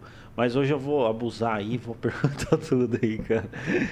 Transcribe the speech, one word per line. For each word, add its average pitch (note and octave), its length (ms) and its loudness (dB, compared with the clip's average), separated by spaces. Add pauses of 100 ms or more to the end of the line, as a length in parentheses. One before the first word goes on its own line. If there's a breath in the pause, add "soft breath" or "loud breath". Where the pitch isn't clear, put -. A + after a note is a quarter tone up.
(340 loud breath)
mas A#2+ 220 2
hoje C#3 160 2
eu D3 60 0
vou C#3 280 2
abusar A2+ 500 -2
aí, G#2+ 200 -2
vou A#2 180 -8
<laughs> - 60 -16
perguntar C#3 560 0
tudo B2 460 2
aí, A2 160 2
cara. A2 300 0 (440 loud breath)